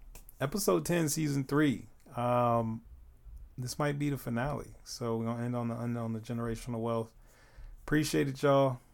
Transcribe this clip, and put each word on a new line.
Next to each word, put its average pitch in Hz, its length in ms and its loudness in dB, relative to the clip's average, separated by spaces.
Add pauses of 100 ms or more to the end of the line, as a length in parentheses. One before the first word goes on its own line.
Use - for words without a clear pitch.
(380)
episode 170 460 2
ten, 165 240 2
season 143 360 0
three. 143 420 2 (280)
Um, 120 680 2 (800)
this 123 180 -6
might 147 200 0
be 143 120 0
the 139 60 -2
finale. 127 520 -2 (160)
So 117 320 -4
we're 113 100 -2
gonna 117 180 -2
end 123 100 -2
on 120 140 -2
the 117 100 -4
unknown, 120 340 -4
the 110 80 -4
generational 117 600 -4
wealth. 113 300 -2 (760)
Appreciate 151 440 2
it, 135 140 -6
y'all. 139 360 6 (160)